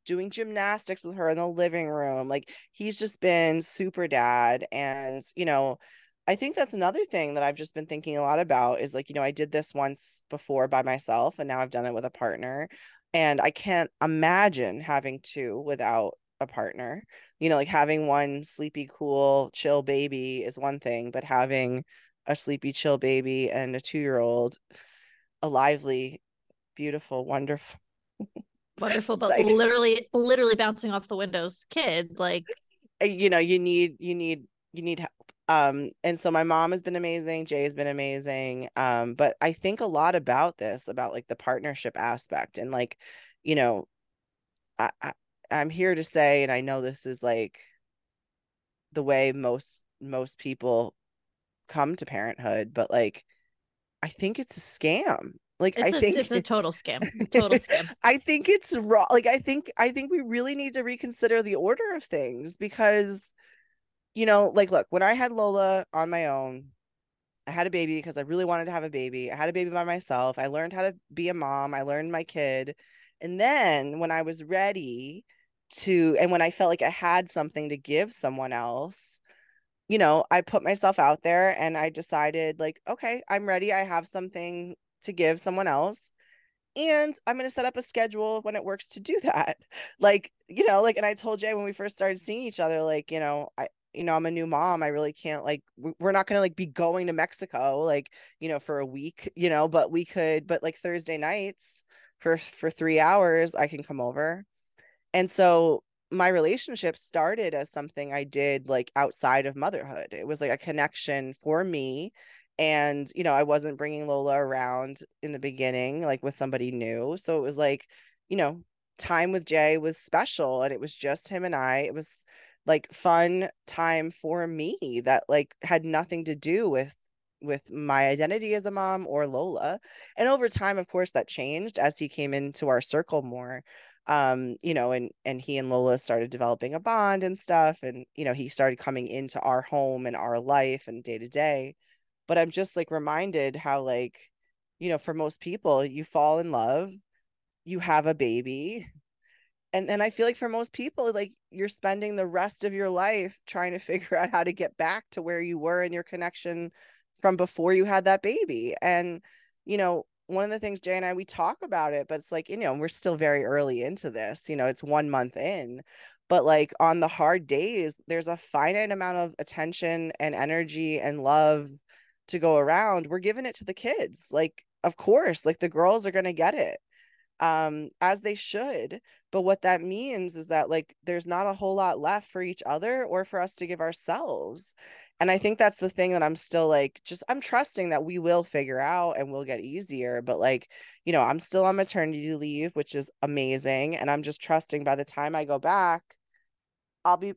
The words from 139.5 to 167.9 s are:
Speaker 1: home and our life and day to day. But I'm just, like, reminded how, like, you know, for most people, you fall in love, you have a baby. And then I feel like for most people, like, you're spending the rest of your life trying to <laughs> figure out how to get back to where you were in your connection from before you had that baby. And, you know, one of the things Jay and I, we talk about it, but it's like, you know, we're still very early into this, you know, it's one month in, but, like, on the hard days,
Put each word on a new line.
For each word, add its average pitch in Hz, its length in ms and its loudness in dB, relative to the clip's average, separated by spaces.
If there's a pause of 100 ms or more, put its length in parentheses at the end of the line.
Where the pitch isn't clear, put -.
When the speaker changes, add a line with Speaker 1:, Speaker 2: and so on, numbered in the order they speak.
Speaker 1:
home 131 460 -2
and 120 80 -4
our 120 240 -2
life 135 480 0
and 120 160 -12
day 113 160 -8
to 117 80 -12
day. 139 480 -2 (520)
But 170 100 2
I'm 165 140 4
just, 190 240 -4
like, 170 160 -4
reminded 151 640 -2
how, 139 260 -2
like, 123 500 -6 (480)
you 175 100 -6
know, 160 100 0
for 165 140 -6
most 156 280 -4
people, 151 440 2
you 143 200 -8
fall 156 340 2
in 170 120 -4
love, 139 400 0 (720)
you 180 140 -6
have 156 280 2
a 160 80 2
baby. 135 720 -4 (840)
And 190 160 -2
then 208 140 0
I 214 80 2
feel 226 160 0
like 240 120 2
for 240 120 -6
most 233 240 -6
people, 247 400 -4
like, 202 200 -4 (180)
you're 190 160 -4
spending 208 480 -4
the 190 120 0
rest 185 360 -2
of 202 100 -2
your 196 160 -2
life 190 560 0
trying 180 280 -4
to 185 60 -8
<laughs> - 0 -
figure 185 380 -2
out 180 140 0
how 175 120 2
to 175 100 -2
get - 240 -6
back 185 340 -2
to 190 100 -10
where 170 200 -4
you 170 180 -4
were 175 240 0
in 175 100 -4
your 175 100 -6
connection 170 680 -8 (500)
from 185 160 4
before 180 360 2
you 190 120 6
had 190 200 2
that 196 160 6
baby. 190 600 -2
And, 175 400 0 (440)
you 202 120 -2
know, 175 280 0 (220)
one 196 180 -2
of 214 60 -6
the 214 80 -4
things 202 200 -6
Jay 185 160 -2
and 185 100 -2
I, 180 80 -2
we 185 120 -6
talk 180 380 -4
about 165 300 0
it, 143 140 -4
but 156 120 -4
it's - 120 -12
like, 160 180 -4
you 196 80 -6
know, 175 160 -2
we're 151 140 -2
still 170 300 -2
very 147 280 2
early 135 360 0
into 156 280 -6
this, 110 400 -6
you 156 60 -4
know, 131 120 0
it's 131 160 -4
one 147 260 0
month 127 280 -2
in, 135 440 -6 (480)
but, 170 160 6
like, 151 340 6
on 165 200 6
the 160 80 2
hard 160 400 2
days, 165 500 -2 (100)